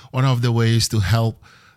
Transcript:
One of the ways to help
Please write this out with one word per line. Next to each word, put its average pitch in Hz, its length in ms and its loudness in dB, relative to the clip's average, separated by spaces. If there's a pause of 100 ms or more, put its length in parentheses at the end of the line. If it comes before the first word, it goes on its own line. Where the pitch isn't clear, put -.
(100)
One 131 140 -2
of 123 180 0
the 120 80 0
ways 117 380 0
to 120 100 -4
help 110 460 0 (320)